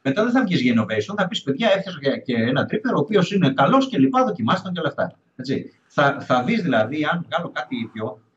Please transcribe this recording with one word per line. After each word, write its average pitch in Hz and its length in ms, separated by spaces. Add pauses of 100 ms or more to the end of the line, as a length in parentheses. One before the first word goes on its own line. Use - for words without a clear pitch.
Μετά 202 220
δεν 240 80
θα 254 120
βγεις 175 180
για 123 160
innovation, 110 400
θα 190 100
πεις, - 140
«Παιδιά, 226 340
έφτιαξα 185 240
και, 135 180
και 120 180
ένα 113 300
τρίπερ, - 280
ο - 60
οποίος 185 320
είναι 180 220
καλός 269 340
και 196 100
λοιπά, 247 260
δοκιμάστε 185 400
τον» 180 100
και 175 60
όλα 160 100
αυτά. - 220 (240)
Έτσι. - 380 (140)
Θα, 143 320
θα 123 240
δεις 220 180
δηλαδή, 143 440
αν 170 240
βγάλω 165 240
κάτι 143 220
ίδιο, 110 440 (180)